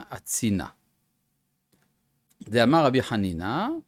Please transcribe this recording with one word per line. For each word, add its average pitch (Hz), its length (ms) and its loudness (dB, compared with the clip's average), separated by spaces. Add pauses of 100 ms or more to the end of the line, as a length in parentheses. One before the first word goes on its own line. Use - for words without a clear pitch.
הצינה. - 580 -4 (1700)
דאמר 120 440 4
רבי 127 160 2
חנינא 101 680 -4 (200)